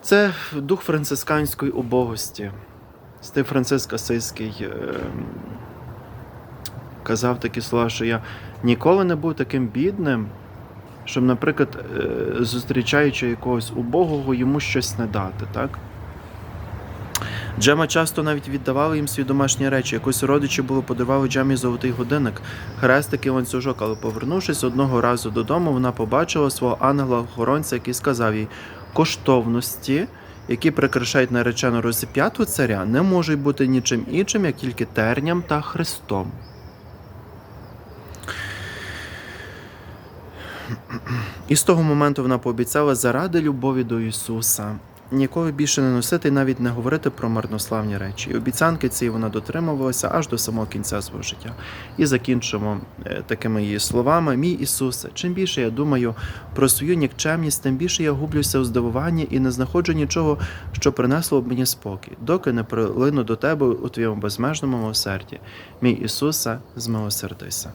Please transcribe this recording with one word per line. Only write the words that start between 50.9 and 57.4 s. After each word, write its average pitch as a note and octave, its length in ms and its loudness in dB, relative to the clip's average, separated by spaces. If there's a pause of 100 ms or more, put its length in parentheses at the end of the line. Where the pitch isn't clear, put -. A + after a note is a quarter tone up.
свого G#2 220 -8
життя. - 320 -8 (420)
І D#3+ 80 4
закінчимо, A#2+ 760 0 (240)
е, - 220 -6
такими A2 360 0
її G#2 160 0
словами. C3+ 580 2
"Мій D#3+ 140 2
Ісусе, C#3 640 -2
чим F3+ 200 -2
більше F3+ 280 0
я A#2 80 2
думаю B2 460 2 (400)
про C3 140 6
свою D#3+ 260 2
нікчемність, D#3 680 0